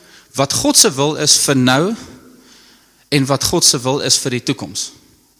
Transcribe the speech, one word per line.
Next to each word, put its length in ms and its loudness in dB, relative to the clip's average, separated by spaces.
Wat 180 0
God 240 0
se 160 4
wil 240 0
is 220 2
vir 180 2
nou 400 2
en 180 0
wat 180 0
God 200 0
se 160 2
wil 200 -2
is 180 0
vir 120 -6
die 120 -4
toekoms. 500 -6